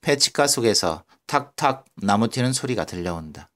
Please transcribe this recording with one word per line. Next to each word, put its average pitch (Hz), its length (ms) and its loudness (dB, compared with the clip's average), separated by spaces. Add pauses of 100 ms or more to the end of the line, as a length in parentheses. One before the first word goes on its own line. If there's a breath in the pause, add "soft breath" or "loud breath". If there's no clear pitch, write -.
페치카 143 460 2
속에서 101 560 0 (220 soft breath)
탁탁 135 600 -2 (100)
나무 104 340 2
튀는 127 240 -2
소리가 123 320 -4
들려온다. 82 720 -8